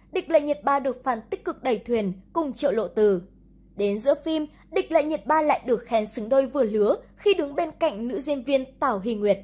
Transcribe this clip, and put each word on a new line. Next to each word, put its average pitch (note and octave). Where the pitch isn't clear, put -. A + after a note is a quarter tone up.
Địch -
Lệ D#4+
Nhiệt D4
Ba C#4
được B3+
fan A#3
tích -
cực -
đẩy B3+
thuyền G#3+
cùng D4+
Triệu C4+
Lộ G3+
Từ. G3+
Đến G#3
giữa C4+
phim, D#4+
Địch E4+
Lệ D#4+
Nhiệt D4+
Ba D#4
lại G3+
được A#3
khen A3
xứng G#3+
đôi C4+
vừa C4+
lứa G#3+
khi G4+
đứng C#4+
bên E4
cạnh A3
nữ B3+
diễn C#4
viên C4
Tào A#3+
Hy A3
Nguyệt. G3+